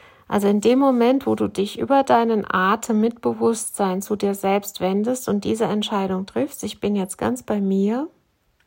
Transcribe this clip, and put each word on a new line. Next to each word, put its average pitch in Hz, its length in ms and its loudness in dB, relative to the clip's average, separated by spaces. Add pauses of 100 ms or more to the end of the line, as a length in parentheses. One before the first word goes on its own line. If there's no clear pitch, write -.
(260)
Also 202 220 0
in 208 120 4
dem 240 180 4
Moment, 262 480 4
wo 220 80 2
du 214 140 0
dich 202 300 -4
über 269 240 2
deinen 233 460 2
Atem 214 520 2
mit 233 220 0
Bewusstsein 220 800 -2
zu - 120 -4
dir 196 200 0
selbst 196 460 -2
wendest 208 480 -2
und 202 160 -2
diese 220 200 0
Entscheidung 196 640 -2
triffst, - 380 -6
ich - 160 -10
bin 208 140 -2
jetzt 190 220 -4
ganz 247 260 -4
bei 208 180 -2
mir, 202 480 0 (580)